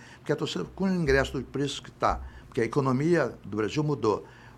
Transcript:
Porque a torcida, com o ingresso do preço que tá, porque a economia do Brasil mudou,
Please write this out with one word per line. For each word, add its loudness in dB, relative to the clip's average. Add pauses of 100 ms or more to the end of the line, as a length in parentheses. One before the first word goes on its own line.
(200)
Porque -4
a 0
torcida, -6 (100)
com -4
o 2
ingresso 2
do -4
preço -6
que -18
tá, 0 (260)
porque -2
a 4
economia 2
do -6
Brasil 0
mudou, 2 (320)